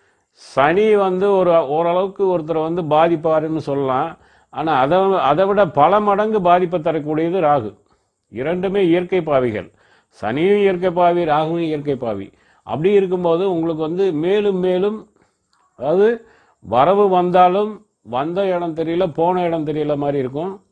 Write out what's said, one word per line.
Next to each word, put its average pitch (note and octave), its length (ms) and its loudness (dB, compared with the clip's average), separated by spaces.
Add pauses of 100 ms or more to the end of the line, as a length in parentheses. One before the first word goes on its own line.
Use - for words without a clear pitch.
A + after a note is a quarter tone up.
(300)
சனி F#3 680 0
வந்து F#3+ 360 0
ஒரு, F3 360 2
ஓரளவுக்கு F3+ 680 0
ஒருத்தரை D#3+ 360 -4
வந்து F3 80 -4
பாதிப்பாருன்னு D#3+ 760 0
சொல்லலாம். C#3 600 -4 (320)
ஆனா, D3+ 240 -4
அதை, F3 400 2
அதை D3+ 320 2
விட G3 220 2
பல D#3+ 320 2
மடங்கு G#3 420 0
பாதிப்பை F3+ 400 2
தரக்கூடியது D#3+ 600 -2
ராகு. C#3 340 0 (540)
இரண்டுமே F3+ 560 -2
இயற்கை F3+ 360 0
பாவிகள். B2 500 -2 (500)
சனியும் D#3+ 380 0
இயற்கை F#3 320 0
பாவி, F3 340 2
ராகுவும் D#3 340 0
இயற்கை D3 360 -4
பாவி. G#2+ 360 -8 (320)
அப்படி D3+ 280 -2
இருக்கும்போது, F#3 600 2
உங்களுக்கு E3 300 -2
வந்து F3 300 -2
மேலும் F#3+ 460 0
மேலும், F#3 520 -2 (680)
அதாவது, G3+ 480 0 (340)
வரவு E3+ 500 2
வந்தாலும் F3+ 760 2 (160)
வந்த D3+ 440 -4
இடம் F3 300 -4
தெரியல, E3 380 -2
போன F3+ 300 0
இடம் E3 220 -2
தெரியல D3+ 300 -2
மாதிரி C#3+ 220 -2
இருக்கும். D3 440 -6 (100)